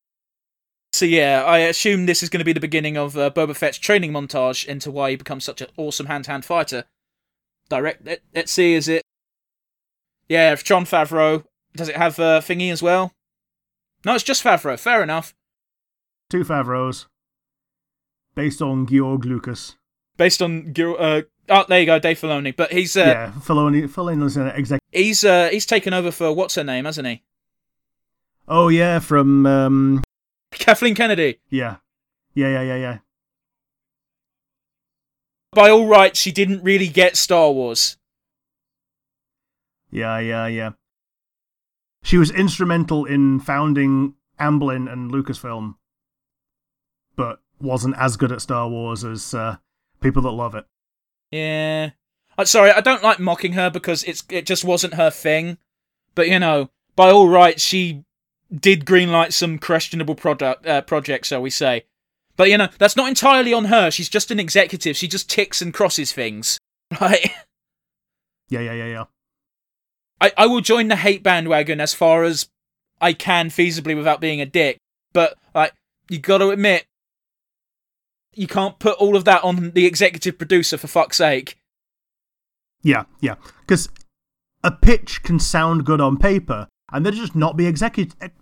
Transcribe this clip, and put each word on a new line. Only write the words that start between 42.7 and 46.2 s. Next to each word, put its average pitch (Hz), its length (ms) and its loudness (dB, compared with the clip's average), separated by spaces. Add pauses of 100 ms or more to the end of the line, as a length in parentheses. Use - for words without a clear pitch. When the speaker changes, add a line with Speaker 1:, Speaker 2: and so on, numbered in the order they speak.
Speaker 2:
in 139 340 2
founding 139 760 -2 (240)
Amblin 139 520 -2
and 123 200 -12
Lucasfilm, 120 640 -8 (1400)